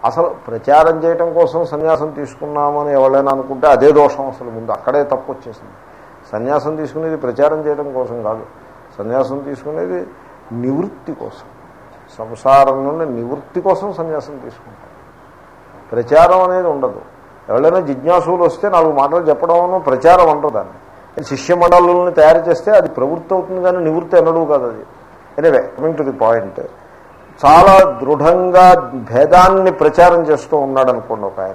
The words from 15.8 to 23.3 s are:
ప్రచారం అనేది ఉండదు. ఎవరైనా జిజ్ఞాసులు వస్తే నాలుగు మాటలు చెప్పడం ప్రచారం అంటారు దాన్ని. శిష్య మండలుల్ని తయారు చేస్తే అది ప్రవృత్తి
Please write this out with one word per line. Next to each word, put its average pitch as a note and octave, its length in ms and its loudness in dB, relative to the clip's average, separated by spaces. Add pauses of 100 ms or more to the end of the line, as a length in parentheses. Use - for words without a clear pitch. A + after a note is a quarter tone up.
ప్రచారం E3 580 4
అనేది F#3 180 -2
ఉండదు. C#3 320 -4 (480)
ఎవరైనా D#3 320 2
జిజ్ఞాసులు E3 560 -2
వస్తే F3 320 -2
నాలుగు E3 240 2
మాటలు D3 360 0
చెప్పడం F3 580 0
ప్రచారం E3 440 4
అంటారు D3 220 -2
దాన్ని. - 720 -12
శిష్య C#3 300 -4
మండలుల్ని F3 580 4
తయారు E3 380 4
చేస్తే E3+ 200 -2
అది G3+ 180 4
ప్రవృత్తి D#3+ 460 -6